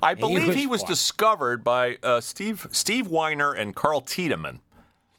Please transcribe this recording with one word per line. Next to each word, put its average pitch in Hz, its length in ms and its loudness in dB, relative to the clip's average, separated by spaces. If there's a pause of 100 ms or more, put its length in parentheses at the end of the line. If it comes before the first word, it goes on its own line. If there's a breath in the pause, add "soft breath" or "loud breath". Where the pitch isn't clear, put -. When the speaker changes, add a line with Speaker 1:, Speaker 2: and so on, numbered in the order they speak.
Speaker 1:
I 175 120 4
Speaker 2:
He - 60 -8
Speaker 1:
believe 175 280 2
Speaker 2:
was - 80 2
Speaker 1:
he 277 100 0
was 247 160 -2
Speaker 2:
funny. 170 100 -4
Speaker 1:
discovered 147 720 0
by, 123 380 2
uh, 120 180 2
Steve, 202 500 -6
Steve 226 380 0
Weiner 156 440 0
and 104 220 -4
Carl 147 280 2
Tiedemann. 95 580 -4 (580 soft breath)